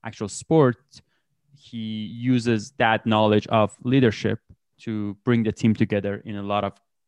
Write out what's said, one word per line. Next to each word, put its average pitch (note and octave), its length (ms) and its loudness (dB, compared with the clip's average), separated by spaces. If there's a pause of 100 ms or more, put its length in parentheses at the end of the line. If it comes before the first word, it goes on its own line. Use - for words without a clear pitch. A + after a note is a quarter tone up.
actual A2 260 -10
sport, C#3+ 480 2 (800)
he A2 480 -12
uses A#2 720 -2
that A2+ 280 2
knowledge G#2+ 420 2
of G#2+ 360 0
leadership A#2+ 560 0 (420)
to G#2 420 -8
bring A#2+ 200 2
the G#2+ 80 -2
team A2+ 220 0
together G2+ 520 -2
in G#2+ 100 -10
a G2+ 80 -10
lot G2+ 200 -2
of, G2+ 100 -6 (340)